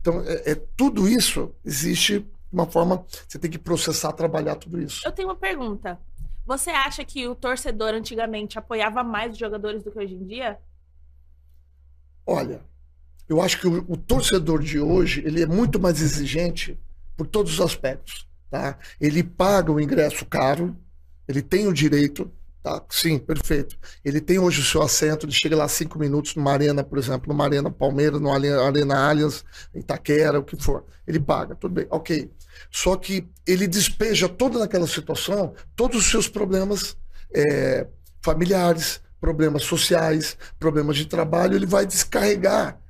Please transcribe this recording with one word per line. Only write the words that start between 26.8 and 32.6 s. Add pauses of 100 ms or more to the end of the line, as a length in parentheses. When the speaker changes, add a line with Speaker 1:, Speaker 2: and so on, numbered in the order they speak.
Speaker 1:
por
exemplo,
numa
arena
Palmeiras,
numa
arena,
arena
Allianz, (320)
Itaquera,
o
que
for. (200)
Ele
paga,
tudo
bem,
ok. (400)